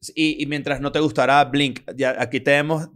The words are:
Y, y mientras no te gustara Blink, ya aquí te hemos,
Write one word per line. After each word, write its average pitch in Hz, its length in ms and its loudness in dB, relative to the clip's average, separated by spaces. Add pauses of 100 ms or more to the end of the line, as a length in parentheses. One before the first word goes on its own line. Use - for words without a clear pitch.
(160)
Y, 156 260 0
y 147 60 -4
mientras 139 340 -4
no 139 100 -4
te 151 80 -2
gustara 139 460 4
Blink, 135 360 -2 (140)
ya 127 240 0
aquí 123 200 -2
te 143 180 2
hemos, 156 380 -2